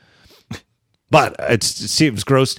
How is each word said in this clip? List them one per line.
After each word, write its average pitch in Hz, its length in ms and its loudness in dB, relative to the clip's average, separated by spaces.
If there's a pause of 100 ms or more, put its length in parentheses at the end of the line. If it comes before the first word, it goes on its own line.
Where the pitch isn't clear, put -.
(1120)
But - 280 4
it's, - 420 -2
it 98 60 -10
seems 120 360 0
gross. 135 360 0